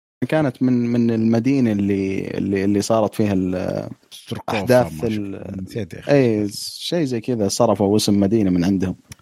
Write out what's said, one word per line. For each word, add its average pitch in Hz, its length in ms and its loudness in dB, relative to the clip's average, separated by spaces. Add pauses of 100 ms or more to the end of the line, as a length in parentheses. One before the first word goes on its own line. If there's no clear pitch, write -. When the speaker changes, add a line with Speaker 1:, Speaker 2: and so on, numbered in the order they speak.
(280)
Speaker 1:
كانت 151 340 0
من، 127 100 2
من 120 380 2
المدينة 117 600 2
اللي، 98 560 0
اللي، 98 360 -2
اللي 101 180 2
صارت 110 320 0
فيها 104 180 0
ال-، 92 560 -2 (220)
Speaker 2:
ستروكوفا، - 480 -8
Speaker 1:
أحداث 104 460 2
Speaker 2:
ما 113 60 -2
شو-، 107 100 -4
Speaker 1:
ال-، 98 420 -10
Speaker 2:
نسيت 98 320 -10
يا - 40 -16
أخي. - 140 -2
Speaker 1:
إيه، 117 340 4 (320)
شيء 170 260 -4
زي 127 160 -2
كذا، 110 280 -2
صرفوا 104 480 2
اسم 104 240 2
مدينة 98 300 2
من 87 140 2
عندهم. 95 320 0 (260)